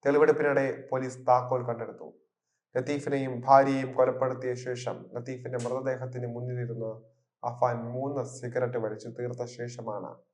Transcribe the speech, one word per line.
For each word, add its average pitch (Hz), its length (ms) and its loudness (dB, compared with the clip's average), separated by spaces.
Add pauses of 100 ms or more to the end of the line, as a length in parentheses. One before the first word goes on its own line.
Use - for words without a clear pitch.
തെളിവെടുപ്പിനിടെ 147 840 4
പോലീസ് 131 360 -4
താക്കോൽ 123 360 4
കണ്ടെടുത്തു. 113 500 -8 (640)
ലത്തീഫിനെയും 135 680 -2
ഭാര്യയെയും 135 480 8
കൊലപ്പെടുത്തിയ 127 600 2
ശേഷം 123 600 -6
ലത്തീഫിന്റെ 123 440 -8
മൃതദേഹത്തിന് 127 720 -4
മുന്നിലിരുന്ന് 120 640 -6 (520)
അഫാൻ 120 340 0 (140)
മൂന്ന് 131 340 -4
സിഗരറ്റ് 120 520 -4
വലിച്ചു 107 300 -4
തീർത്ത 120 380 -6
ശേഷമാണ് 113 680 -10 (180)